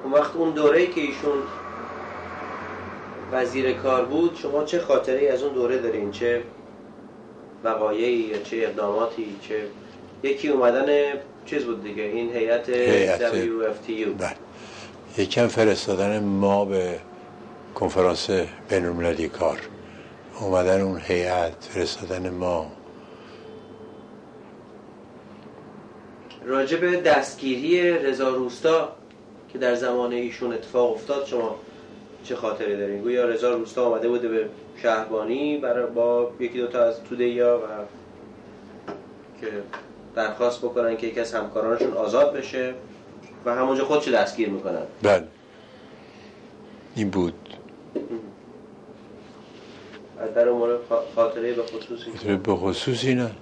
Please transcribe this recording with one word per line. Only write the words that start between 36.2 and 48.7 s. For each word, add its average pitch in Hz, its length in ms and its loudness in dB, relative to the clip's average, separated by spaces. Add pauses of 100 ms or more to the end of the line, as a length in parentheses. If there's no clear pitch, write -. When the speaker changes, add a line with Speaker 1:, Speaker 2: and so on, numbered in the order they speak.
Speaker 1:
یکی 123 200 -4
دو 120 80 0
تا 120 160 2
از 113 260 2
توده‌ایا 120 480 4
و 107 280 -6 (1600)
که 110 100 -6 (640)
درخواست 117 440 0
بکنن 117 380 0
که - 100 -4
یکی - 120 -4
از 113 140 -4
همکارانشون 113 600 0
آزاد 110 400 4
بشه 127 400 -4 (720)
و 120 100 0
همونجا 131 300 2
خودشو 143 260 2
دستگیر 107 380 2
می‌کنن. 92 320 -4 (220)
Speaker 2:
بله. 98 200 8 (1700)
این 104 140 -2
بود. 90 240 0 (3000)